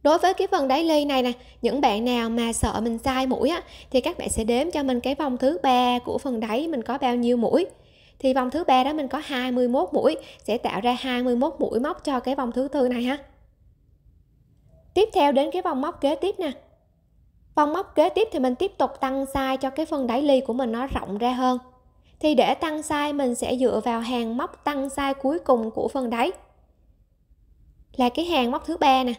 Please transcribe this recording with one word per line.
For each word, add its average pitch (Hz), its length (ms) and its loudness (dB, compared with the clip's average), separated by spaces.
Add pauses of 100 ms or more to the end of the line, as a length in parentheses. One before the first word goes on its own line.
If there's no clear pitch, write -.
Đối 302 140 6
với 359 160 4
cái 370 140 -2
phần 320 200 0
đáy 277 160 2
ly 302 220 4
này 269 180 2
nè, 247 80 0 (300)
những 254 200 0
bạn 226 240 2
nào 240 240 0
mà 233 240 -2
sợ 220 300 -2
mình 226 140 -2
sai 262 300 -2
mũi 254 220 0
á, 349 140 -4 (260)
thì 254 120 2
các 311 160 -4
bạn - 120 -6
sẽ 220 140 -2
đếm 247 280 0
cho 294 120 -2
mình 262 160 0
cái 254 160 -4
vòng 277 220 -4
thứ 277 260 0
ba 247 360 2
của - 180 -6
phần 247 220 -4
đáy 233 280 -2
mình 294 160 -4
có 240 140 -6
bao 247 180 0
nhiêu 240 220 2
mũi. 240 280 2 (540)
Thì 262 140 2
vòng 254 160 0
thứ 311 140 -2
ba 254 200 4
đó 285 100 0
mình 302 140 -4
có 277 180 -4
hai 254 260 -4
mươi 247 160 2
mốt 269 260 0
mũi, 302 240 4 (260)
sẽ 240 140 -2
tạo 220 240 -4
ra 240 180 0
hai 247 240 -2
mươi 247 120 2
mốt 277 240 0
mũi - 200 0
móc 311 240 -4
cho 269 160 -2
cái 254 160 -4
vòng 254 160 -4
thứ 254 160 -2
tư 277 200 0
này 240 160 -2
ha. 262 140 -2 (1800)
Tiếp 427 200 4
theo 285 180 6
đến 277 200 2
cái 359 100 -4
vòng 311 200 -2
móc 320 200 -6
kế 285 140 2
tiếp 392 240 -2
nè. 311 120 -4 (1040)
Vòng 294 180 2
móc 370 220 -4
kế 320 140 6
tiếp 440 220 2
thì 330 80 -2
mình 254 160 0
tiếp 381 220 -2
tục 277 220 2
tăng 269 260 -2
size 269 320 -2
cho 269 120 -2
cái 302 160 -4
phần 277 220 -2
đáy 226 140 0
ly 277 200 4
của 262 120 -4
mình 247 180 -2
nó 240 160 -4
rộng 208 300 -6
ra 240 160 0
hơn. 254 240 2 (640)
Thì 302 160 4
để 233 200 4
tăng 311 260 -4
size 294 340 -2
mình 254 200 0
sẽ - 220 -4
dựa 247 260 2
vào 233 160 -2
hàng 233 380 -4
móc 330 260 -8
tăng 277 240 -4
size 277 340 -2
cuối 285 180 0
cùng 233 320 0
của - 160 -4
phần 254 220 -4
đáy. 240 220 0 (1600)
Là 247 180 0
cái 311 160 -2
hàng 269 260 0
móc 302 140 -6
thứ 330 120 -6
ba 262 260 4
nè. 247 160 -2